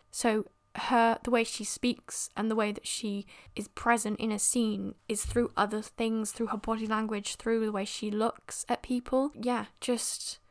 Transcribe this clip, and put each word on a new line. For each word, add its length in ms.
So 360
her, 480
the 80
way 120
she 200
speaks 720
and 160
the 40
way 160
that 160
she 380
is 140
present 500
in 120
a 80
scene 560
is 180
through 300
other 260
things, 500
through 160
her 100
body 300
language, 480
through 300
the 60
way 140
she 260
looks 560
at 140
people. 520
Yeah, 320
just, 600